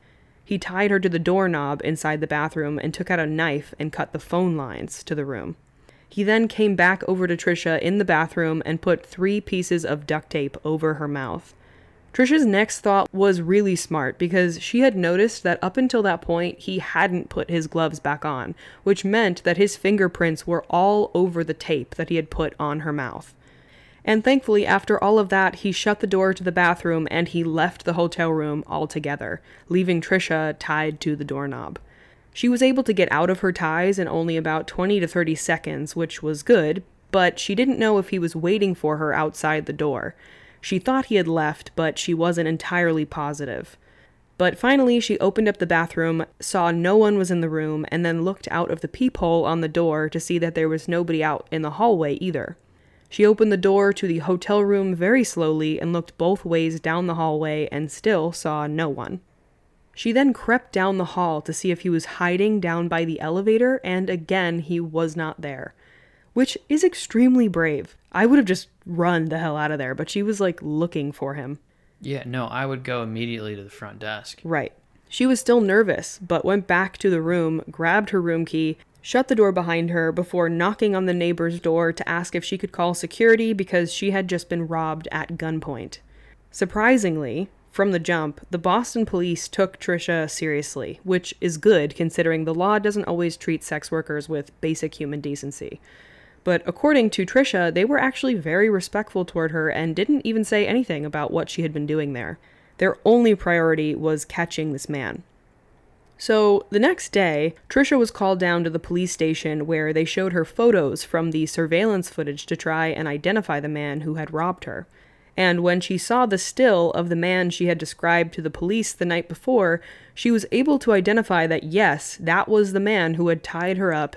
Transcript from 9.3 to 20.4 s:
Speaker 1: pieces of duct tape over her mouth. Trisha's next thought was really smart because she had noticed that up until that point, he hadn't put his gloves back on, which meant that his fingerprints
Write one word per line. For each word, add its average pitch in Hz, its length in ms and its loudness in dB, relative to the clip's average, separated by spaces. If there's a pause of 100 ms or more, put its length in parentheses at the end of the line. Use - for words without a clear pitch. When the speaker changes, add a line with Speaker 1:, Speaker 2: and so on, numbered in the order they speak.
Speaker 1:
pieces 180 460 -2
of 147 200 -4
duct 156 220 -4
tape 143 340 -4
over 156 320 0
her 147 140 -6
mouth. 135 460 -6 (580)
Trisha's 269 320 4
next 214 360 2
thought 196 320 2
was 190 280 4
really 190 360 2
smart 147 420 -4
because 175 420 0
she - 200 0
had 254 160 6
noticed 185 480 2
that 175 180 0
up 185 140 -2
until 254 260 2
that 180 180 0
point, 170 380 -2
he 185 220 -6
hadn't 180 480 0
put - 200 -6
his 165 200 -2
gloves 156 320 -2
back 147 240 -4
on, 135 320 -6 (260)
which 196 220 0
meant 196 400 2
that 175 120 2
his 202 200 2
fingerprints 180 680 0